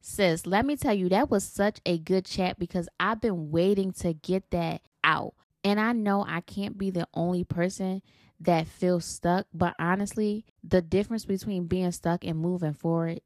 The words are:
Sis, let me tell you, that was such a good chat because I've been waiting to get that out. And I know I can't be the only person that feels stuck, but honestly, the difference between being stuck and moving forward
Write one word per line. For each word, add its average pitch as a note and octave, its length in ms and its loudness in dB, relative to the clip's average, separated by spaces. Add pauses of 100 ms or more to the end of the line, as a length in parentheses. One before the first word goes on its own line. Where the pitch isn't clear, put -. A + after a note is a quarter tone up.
Sis, E3+ 440 0
let G3 200 2
me C#4+ 100 0
tell C4 180 0
you, F#3 140 2
that G#3 220 4
was G3+ 160 2
such G#3 400 0
a F3 120 2
good F#3 280 0
chat - 340 -2
because F3 300 -4 (100)
I've G#3+ 220 0
been E3+ 280 -2
waiting F#3+ 440 2
to F3 200 -2
get F#3 380 -4
that E3 300 -4 (200)
out. D3+ 320 2 (300)
And G#3 160 4
I A3+ 140 2
know G3+ 340 2
I E3+ 140 -4
can't G3 360 -8
be G3 120 -2
the F3 240 -2
only F3 320 0
person F#3 560 -2 (400)
that E3 260 2
feels F3+ 380 0
stuck, F3 480 0
but E3+ 260 0
honestly, G3+ 640 -2 (180)
the F#3 200 2
difference G3+ 420 -2
between F#3+ 440 -4
being F3+ 260 0
stuck E3+ 320 -2
and D#3+ 120 -4
moving E3+ 360 -2
forward E3 520 -2